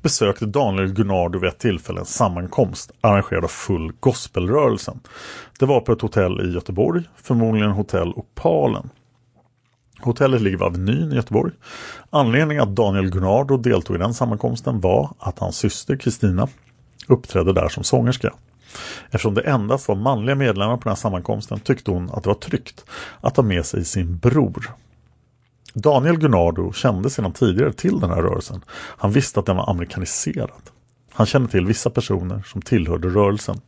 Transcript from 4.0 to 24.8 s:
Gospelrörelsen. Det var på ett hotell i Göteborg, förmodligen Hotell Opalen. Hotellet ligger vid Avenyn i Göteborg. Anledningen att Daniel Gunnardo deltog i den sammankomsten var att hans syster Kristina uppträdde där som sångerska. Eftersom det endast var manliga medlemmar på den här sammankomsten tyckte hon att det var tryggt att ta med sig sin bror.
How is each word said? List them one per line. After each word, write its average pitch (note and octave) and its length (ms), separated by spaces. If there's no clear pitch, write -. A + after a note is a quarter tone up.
Gospelrörelsen. A#2 1000
Det C3+ 80
var C3+ 140
på A#2 120
ett G#2+ 80
hotell G2 500
i F2 40
Göteborg, C3 640
förmodligen A2 540
Hotell F#2+ 420
Opalen. - 760
Hotellet B2 400
ligger F#2+ 160
vid F#2 100
Avenyn A2 460
i - 20
Göteborg. A#2+ 380
Anledningen D3 520
att G2+ 140
Daniel G2 340
Gunnardo G#2 460
deltog A2+ 400
i - 20
den G#2+ 160
sammankomsten A#2+ 680
var G#2+ 380
att - 200
hans F2+ 180
syster - 400
Kristina G#2+ 520
uppträdde F#2+ 460
där E2+ 160
som - 160
sångerska. B2 500
Eftersom G#2+ 300
det A2+ 60
endast B2+ 480
var G#2 80
manliga A#2+ 380
medlemmar A#2 420
på A#2+ 60
den A2+ 80
här G2 60
sammankomsten G#2 640
tyckte - 300
hon F2+ 200
att - 120
det F#2+ 60
var G#2 60
tryggt - 500
att - 140
ta C3+ 80
med F#2 240
sig - 180
sin F2 340
bror. B2 560